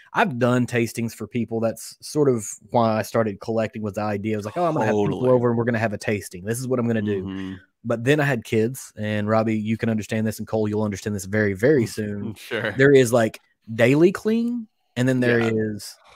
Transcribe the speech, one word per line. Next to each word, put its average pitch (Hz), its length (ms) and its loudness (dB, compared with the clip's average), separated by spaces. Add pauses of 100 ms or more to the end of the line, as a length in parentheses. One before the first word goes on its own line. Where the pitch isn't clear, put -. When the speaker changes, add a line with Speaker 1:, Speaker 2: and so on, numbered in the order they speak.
(140)
Speaker 1:
I've 170 240 0
done 123 280 2
tastings 117 480 -2
for 107 120 -10
people. 113 340 -4
That's - 400 -4
sort 147 280 0
of 117 180 2 (240)
why 113 280 2
I 107 40 0
started 110 380 -2
collecting, 110 420 -4
was 101 120 -6
the 107 80 -4
idea. 107 320 -2
I - 20 -2
was 101 100 -6
like, 107 120 -10
"Oh, 180 60 0
I'm 165 100 0
gonna 120 120 0
have 110 80 2
people 104 120 4
Speaker 2:
Totally. 127 240 0
Speaker 1:
over 123 200 4
and 113 80 0
we're 117 60 0
gonna 117 140 0
have 107 160 0
a 98 40 -8
tasting. 95 460 -6
This 113 160 -4
is 127 80 -8
what 123 100 0
I'm 117 80 -2
gonna 113 160 0
do." 101 220 -2
Speaker 2:
Mm-hmm. 95 300 -8 (300)
Speaker 1:
But 117 200 -4
then 151 160 4
I 143 40 0
had 131 200 -2
kids, 117 520 -2
and 107 320 -2
Robbie, 110 300 2
you 107 180 -2
can 117 120 -2
understand 110 380 -2
this, 107 120 -4
and 107 80 -10
Cole, 110 220 -2
you'll 107 160 0
understand 104 320 -4
this 92 80 -8
very, 101 300 0
very 117 320 4
Speaker 2:
<laughs> - 120 -10
Speaker 1:
soon. 104 360 -6
Speaker 2:
Sure. 110 380 -6
Speaker 1:
There 139 200 6
is, 127 200 6
like, 117 280 2 (340)
daily 143 380 6
clean, 233 560 -2 (280)
and 131 120 2
then 127 100 2
there 120 220 4
Speaker 2:
Yeah. 113 120 0
Speaker 1:
is 107 440 -4 (200)